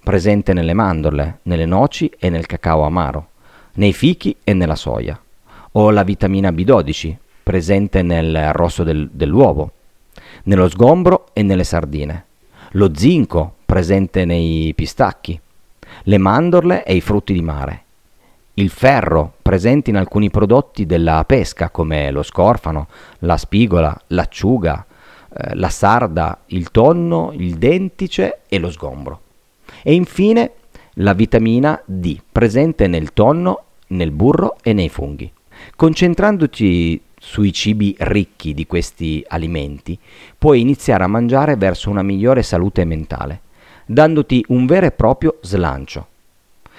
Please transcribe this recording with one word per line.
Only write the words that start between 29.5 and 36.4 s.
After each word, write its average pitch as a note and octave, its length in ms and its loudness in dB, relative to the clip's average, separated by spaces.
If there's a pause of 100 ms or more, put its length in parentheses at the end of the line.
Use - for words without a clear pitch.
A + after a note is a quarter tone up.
E D#3+ 120 2
infine G#3 580 2 (420)
la G2 180 0
vitamina A2+ 720 0
D, F2 340 -6 (120)
presente A#2 560 0
nel D#2+ 260 -2
tonno, E3+ 520 0 (240)
nel F2 220 -4
burro G2+ 520 0
e A2+ 100 0
nei F#2 160 0
funghi. D2 420 -10 (460)
Concentrandoti D#3 1200 2 (180)